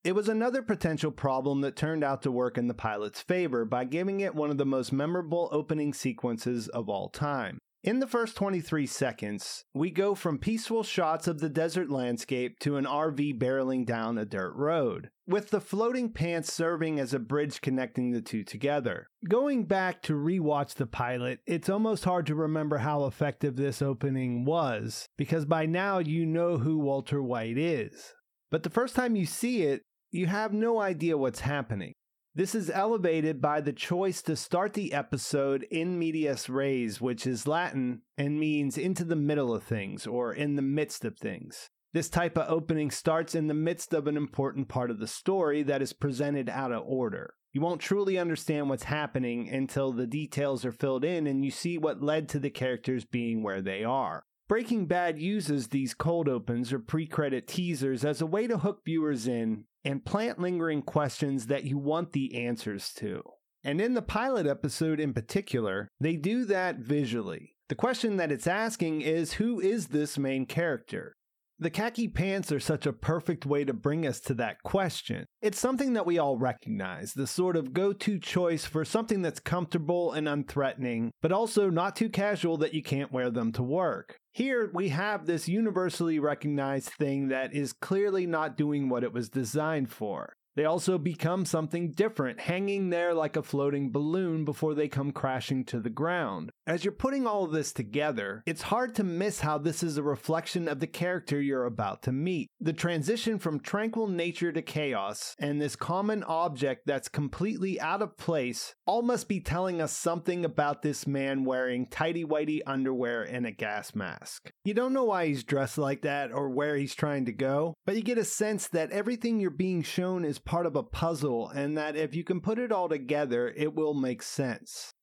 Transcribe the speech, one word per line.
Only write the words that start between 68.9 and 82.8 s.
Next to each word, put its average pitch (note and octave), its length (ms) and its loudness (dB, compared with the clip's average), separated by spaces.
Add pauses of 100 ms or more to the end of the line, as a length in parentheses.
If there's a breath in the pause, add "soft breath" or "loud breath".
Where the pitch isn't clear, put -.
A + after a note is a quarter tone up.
is, D#3+ 320 0
who A3 260 0
is F#3+ 280 2
this D3 280 0
main C3+ 300 0
character? A#2+ 640 -2 (440)
The D#3+ 140 -2
khaki A3+ 380 -2
pants F#3+ 420 0
are C#3+ 80 2
such D3+ 260 0
a C#3+ 80 2
perfect D#3+ 540 -2
way C#3+ 180 2
to C3+ 80 0
bring D3+ 320 0
us B2+ 180 -2
to C3+ 120 -2
that A2+ 300 -4
question. F3+ 600 -2 (160)
It's G#3+ 200 0
something C4 320 2
that G#3 120 2
we E3+ 140 4
all C#3 180 2
recognize, A2 760 -4
the C3+ 160 -2
sort F3+ 280 2
of C3 160 0
go-to G3 460 2
choice E3+ 460 0
for D#3 200 0
something A3 380 0
that's - 160 -2
comfortable E3+ 720 0
and D3+ 140 -2
unthreatening, C3 840 0 (120)
but D#3+ 80 4
also G#3 400 4
not F3 240 2
too A3+ 140 2
casual F#3+ 480 2
that D#3 180 2
you D3 80 0